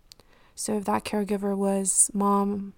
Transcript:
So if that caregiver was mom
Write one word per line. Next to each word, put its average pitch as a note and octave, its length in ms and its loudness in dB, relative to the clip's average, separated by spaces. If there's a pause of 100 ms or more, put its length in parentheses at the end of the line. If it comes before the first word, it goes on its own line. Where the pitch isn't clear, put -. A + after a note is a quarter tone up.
(560)
So G#3+ 220 -4
if G3 80 -6
that G#3+ 200 -2
caregiver G3+ 520 -2
was G3 560 2
mom G3+ 640 0